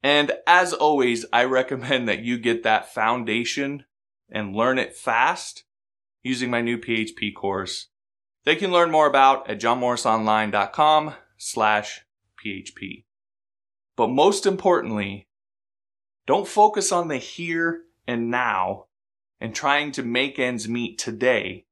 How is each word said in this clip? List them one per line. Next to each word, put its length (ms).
And 300
as 240
always, 640
I 100
recommend 640
that 140
you 160
get 260
that 300
foundation 880
and 260
learn 240
it 160
fast 680
using 260
my 120
new 160
P 240
H 160
P 160
course 540
that 80
you 60
can 120
learn 180
more 180
about 420
at 100
johnmorrisonline 920
dot 200
com 440
slash 680
P 220
H 140
P. 320
But 140
most 340
importantly, 840
don't 220
focus 460
on 160
the 80
here 680
and 240
now 540
and 120
trying 400
to 100
make 360
ends 300
meet 280
today. 760